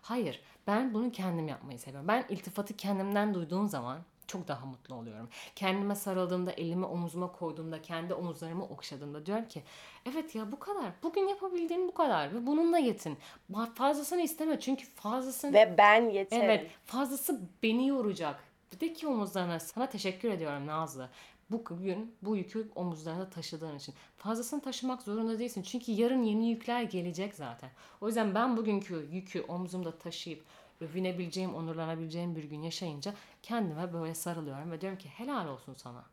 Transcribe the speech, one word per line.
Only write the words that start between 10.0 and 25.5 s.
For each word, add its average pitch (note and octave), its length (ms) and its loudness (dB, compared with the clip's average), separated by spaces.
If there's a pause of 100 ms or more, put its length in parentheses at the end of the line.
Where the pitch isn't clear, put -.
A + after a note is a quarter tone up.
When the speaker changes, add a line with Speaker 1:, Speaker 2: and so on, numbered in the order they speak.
Speaker 1:
"Evet D#4 240 -6
ya, A3 180 -6
bu C#4 60 -8
kadar. E4+ 340 -4 (100)
Bugün F#4+ 260 2
yapabildiğin F4+ 600 0
bu F4+ 60 -6
kadar F3+ 400 2
ve A#3+ 120 -2
bununla E4 320 6
yetin. G#3+ 400 2 (340)
Ba-, A#3 220 -4
fazlasını D4 460 2
isteme D#4+ 400 0
çünkü C4+ 260 -2
fazlasını" B3+ 680 -2
Speaker 2:
Ve G3+ 260 12
ben G#3+ 320 12
yeterim. G3 340 2
Speaker 1:
Evet, G3+ 260 4 (140)
fazlası C4+ 560 -2 (220)
beni A#3 260 4
yoracak. G3+ 520 0 (400)
De D#4+ 120 0
ki D#4+ 160 -8
omuzlarına, F#3+ 520 0
"Sana - 280 -4
teşekkür G3 420 -2
ediyorum D3 360 -2
Nazlı. D3+ 420 -4 (420)
Bu A3+ 140 -2
gün F#3+ 580 -4
bu G#3 140 0
yükü G#3+ 380 -4
omuzlarında E3+ 560 -4
taşıdığın D#3+ 460 -8
için." C#3 180 -12 (220)
Fazlasını A#3 440 -2
taşımak B3+ 420 -4
zorunda A3 360 0
değilsin. A3+ 240 -4